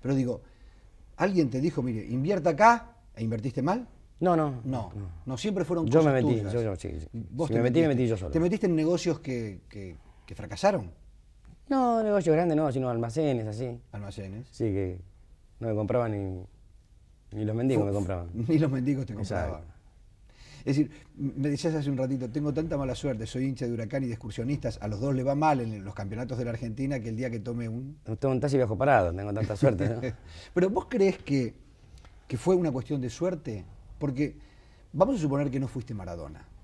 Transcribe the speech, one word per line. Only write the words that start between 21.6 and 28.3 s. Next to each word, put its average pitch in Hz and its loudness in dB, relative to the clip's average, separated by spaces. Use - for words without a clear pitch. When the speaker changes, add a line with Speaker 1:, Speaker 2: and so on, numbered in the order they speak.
Speaker 1:
hace 147 -2
un 139 0
ratito, 131 -2
"Tengo 147 -2
tanta 156 -2
mala 131 -2
suerte, 117 -4
soy 127 -4
hincha 131 -2
de 120 -2
Huracán 113 -4
y 123 -2
de 117 -4
Excursionistas, 120 -4
a 104 -6
los 104 -4
dos 135 0
le 127 0
va 139 2
mal 147 4
en 110 -6
los 98 -10
campeonatos 113 -6
de 123 -2
la 117 -4
Argentina 123 -4
que 113 -6
el 110 -4
día 123 -4
que 117 -4
tome 117 -6
un" 131 -8
Speaker 2:
No 110 -4
tengo 135 2